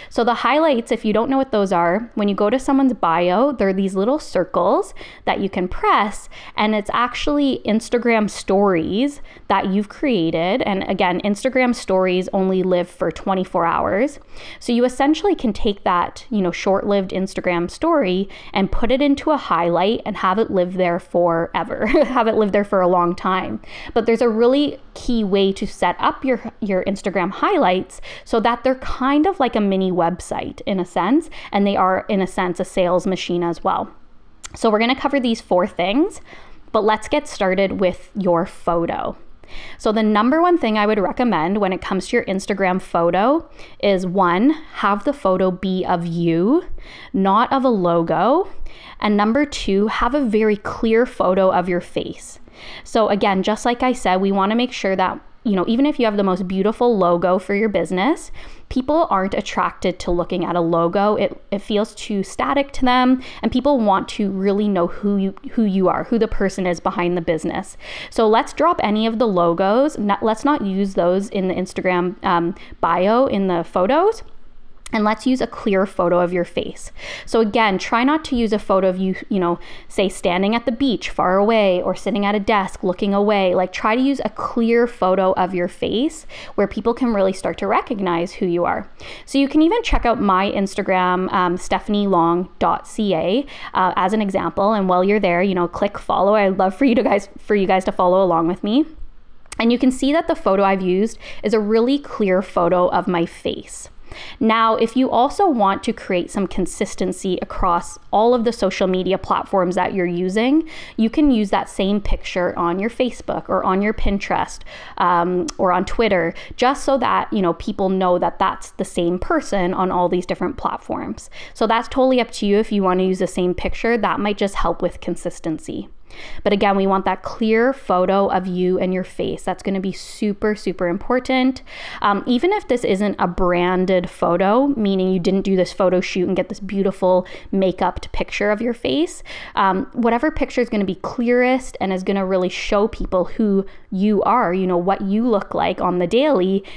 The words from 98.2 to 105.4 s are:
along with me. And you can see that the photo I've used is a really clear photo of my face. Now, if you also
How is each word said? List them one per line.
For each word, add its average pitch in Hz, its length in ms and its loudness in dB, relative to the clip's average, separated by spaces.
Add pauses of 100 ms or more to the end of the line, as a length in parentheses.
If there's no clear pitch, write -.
along 165 240 2
with 185 160 -4
me. 247 220 2 (760)
And 233 100 4
you 247 80 2
can 262 140 4
see 269 200 0
that 330 140 2
the 330 80 0
photo 196 300 2
I've 190 180 2
used 185 340 0 (280)
is 208 100 2
a 220 60 4
really 226 400 2
clear 196 420 0
photo 180 460 2
of 180 180 0
my 175 180 0
face. - 640 -10 (520)
Now, 226 340 4
if 226 220 0
you 254 120 2
also 285 400 2